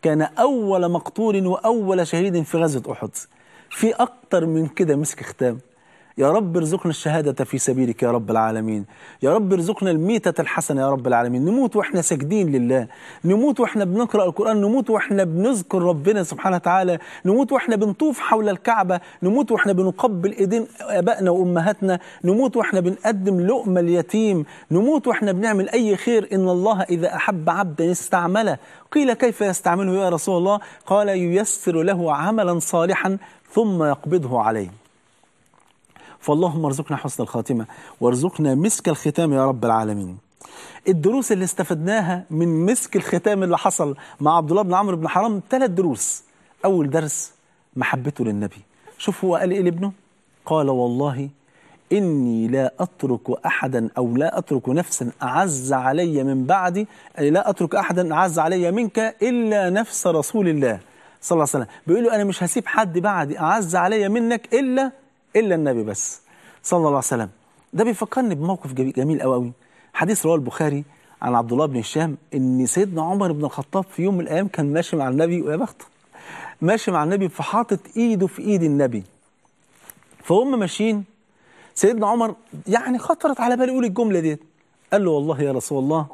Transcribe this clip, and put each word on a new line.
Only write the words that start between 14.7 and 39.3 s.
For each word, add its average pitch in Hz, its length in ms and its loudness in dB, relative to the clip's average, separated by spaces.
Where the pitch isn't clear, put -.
وإحنا 196 340 2
بنذكر 185 580 0
ربنا 175 420 2
سبحانه 180 320 -2
وتعالى، 180 440 2
نموت 226 260 2
وإحنا 247 240 0
بنطوف 220 440 0
حول 220 300 2
الكعبة، 185 500 0
نموت 220 280 2
وإحنا 202 220 2
بنقبل 185 580 0
إيدين 214 360 0
آبائنا 180 500 0
وأمهاتنا، 175 680 0
نموت 214 340 2
وإحنا 208 220 0
بنقدم 190 640 0
لقمة 190 380 2
اليتيم، 175 680 2
نموت 240 360 2
وإحنا 208 240 0
بنعمل 196 380 0
أي 220 260 2
خير. 220 380 0
إن 190 160 2
الله 185 320 2
إذا 175 340 0
أحب 170 340 -2
عبدا 170 420 0
استعمله. 180 680 0
قيل: 277 220 2
"كيف 226 280 0
يستعمله 185 520 0
يا 190 160 2
رسول 175 280 0
الله؟" 196 220 2
قال: 202 240 2
"ييسر 180 720 0
له 175 320 0
عملا 175 440 0
صالحا 185 580 0
ثم 202 320 2
يقبضه 143 580 0
عليه". 107 440 -2
فاللهم 156 460 0
ارزقنا 139 320 -4
حسن 127 260 -6
الخاتمة 117 420 -4
وارزقنا 131 540 2
مسك 180 340 0
الختام 151 440 0